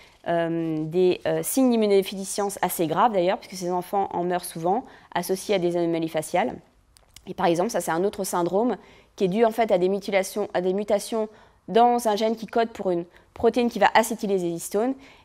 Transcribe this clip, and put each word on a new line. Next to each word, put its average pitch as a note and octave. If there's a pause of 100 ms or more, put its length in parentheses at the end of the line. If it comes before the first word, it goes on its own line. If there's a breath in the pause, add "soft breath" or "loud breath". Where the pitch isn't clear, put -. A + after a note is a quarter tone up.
(280 soft breath)
euh, E3
des, F3+
euh, D#3+
signes C4
d'immunodéficience G3+
assez F3+
graves G3+
d'ailleurs, F#3
puisque -
ces F3
enfants F#3+
en F3
meurent F3
souvent, F3+ (280 loud breath)
associés F#3+
à F#3+
des F3
anomalies E3
faciales. E3+ (720)
Et F#3
par F#3
exemple, F3
ça G3+
c'est F3
un E3+
autre G3+
syndrome F#3+ (400 loud breath)
qui G#3
est F3+
dû A3
en A3
fait A3
à F#3+
des F3+
mutilations, G3
à F#3
des F#3
mutations G#3+ (400 soft breath)
dans A#3+
un G#3
gène A3+
qui G#3+
code A#3
pour G3+
une F3 (280 soft breath)
protéine A#3+
qui G#3
va G3
acétyler A3
les F3
histones. G#3 (300 loud breath)